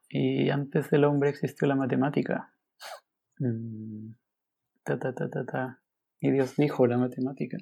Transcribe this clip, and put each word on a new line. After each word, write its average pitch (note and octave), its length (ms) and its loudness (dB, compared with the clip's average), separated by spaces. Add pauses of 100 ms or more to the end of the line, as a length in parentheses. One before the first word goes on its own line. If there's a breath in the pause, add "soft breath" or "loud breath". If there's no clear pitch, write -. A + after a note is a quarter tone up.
Y C#3 420 2
antes C#3+ 400 -2
del D3 140 6
hombre C#3+ 260 4
existió C#3+ 380 -2
la C#3 80 2
matemática. C3+ 760 0 (840 loud breath)
Mm, A2 760 -6 (680)
ta, - 160 -2
ta, C3 160 -4
ta, - 160 -4
ta, C#3+ 160 -4
ta. - 340 -6 (400)
Y C3+ 120 2
Dios C3 240 2
dijo D3 320 4
la A#2+ 100 2
matemática. B2+ 640 -2